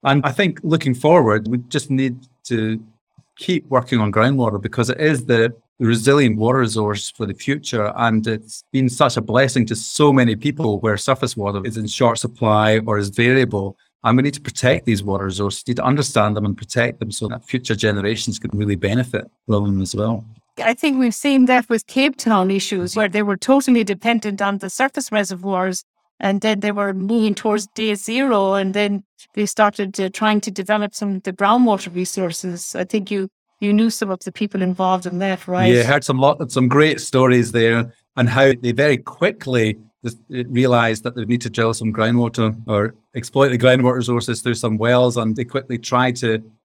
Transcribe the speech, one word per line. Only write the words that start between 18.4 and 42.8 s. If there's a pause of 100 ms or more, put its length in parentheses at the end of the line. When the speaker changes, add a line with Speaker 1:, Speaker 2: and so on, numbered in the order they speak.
Speaker 1:
really
benefit (160)
from
them
as
well. (340)
Speaker 2:
I
think
we've
seen
that
with
Cape
Town
issues,
where
they
were
totally
dependent
on
the
surface
reservoirs, (340)
and
then
they
were
moving
towards
day
zero,
and
then (300)
they
started,
uh,
trying
to
develop
some
of
the
groundwater
resources.
I
think
you, (320)
you
knew
some
of
the
people
involved
in
that,
right?
Speaker 1:
Yeah,
heard
some
lot,
some
great
stories
there, (240)
and
how
they
very
quickly (260)
just, (160)
uh,
realised
that
they
need
to
drill
some
groundwater (120)
or (200)